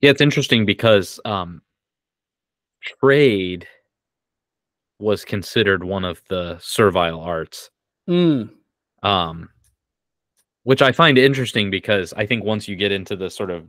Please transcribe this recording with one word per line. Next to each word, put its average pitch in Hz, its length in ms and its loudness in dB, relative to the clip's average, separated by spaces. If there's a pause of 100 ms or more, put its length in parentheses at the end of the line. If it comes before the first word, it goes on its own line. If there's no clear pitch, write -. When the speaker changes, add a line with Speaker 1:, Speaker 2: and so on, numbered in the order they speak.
Speaker 1:
Yeah, 143 100 6
it's 139 100 2
interesting 139 440 2
because, 101 600 0
um, 90 380 -8 (1200)
trade 107 840 0 (1300)
was 104 260 -2
considered 98 600 0
one 95 200 -4
of 90 240 -8
the 87 320 -6
servile 87 600 0
arts. 82 500 -10 (380)
Speaker 2:
Mm. 170 420 0 (520)
Speaker 1:
Um, 85 460 -4 (1160)
which 131 180 2
I 131 100 4
find 156 240 4
interesting 127 540 2
because 95 460 -2
I 107 100 -4
think 110 180 -4
once 107 240 -4
you 101 80 -8
get 98 160 -2
into 98 240 -6
the 92 140 -8
sort 98 200 -8
of 85 180 -10